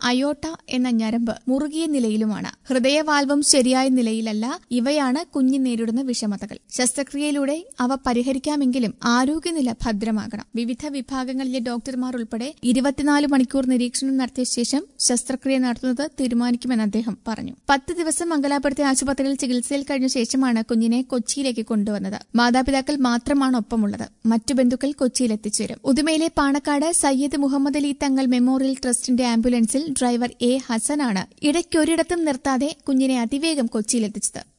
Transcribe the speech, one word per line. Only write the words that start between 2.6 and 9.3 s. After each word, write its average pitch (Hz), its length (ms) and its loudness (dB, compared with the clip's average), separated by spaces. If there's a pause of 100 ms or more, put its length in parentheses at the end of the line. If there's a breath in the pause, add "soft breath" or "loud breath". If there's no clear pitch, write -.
ഹൃദയവാൽവും 285 800 2
ശരിയായ 262 440 4
നിലയിലല്ല. 220 560 0 (260)
ഇവയാണ് 269 580 0
കുഞ്ഞ് 269 300 2
നേരിടുന്ന 233 440 0
വിഷമതകൾ. 208 540 -4 (180)
ശസ്ത്രക്രിയയിലൂടെ 285 840 -2 (200)
അവ 247 140 0 (100)
പരിഹരിക്കാമെങ്കിലും 254 920 0 (160)
ആരോഗ്യനില 285 600 0 (120)